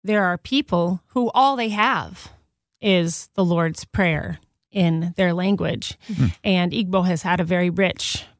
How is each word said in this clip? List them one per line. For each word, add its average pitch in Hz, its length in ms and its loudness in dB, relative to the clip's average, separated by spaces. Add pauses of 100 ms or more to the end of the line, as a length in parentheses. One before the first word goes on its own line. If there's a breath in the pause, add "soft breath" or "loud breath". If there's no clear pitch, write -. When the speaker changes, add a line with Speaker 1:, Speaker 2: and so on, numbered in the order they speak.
Speaker 1:
there 208 220 0
are 180 140 0
people 185 680 -2
who 247 260 -2
all 269 220 4
they 233 140 -2
have 208 600 -2 (500)
is 175 540 0
the 196 100 0
Lord's 170 400 0
Prayer 160 540 -2 (320)
in 170 460 0
their 180 180 2
language. 180 600 -2 (140)
Speaker 2:
Mm-hmm. 160 180 0 (180)
Speaker 1:
And 180 280 2
Igbo 185 340 0
has 175 160 0
had 180 180 0
a 170 40 0
very 175 260 0
rich - 540 -2 (160)